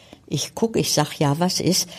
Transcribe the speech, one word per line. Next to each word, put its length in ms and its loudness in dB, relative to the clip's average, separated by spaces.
Ich 280 -4
guck, 220 -2
ich 160 0
sag, 280 0
"Ja, 180 2
was 220 0
ist?" 280 0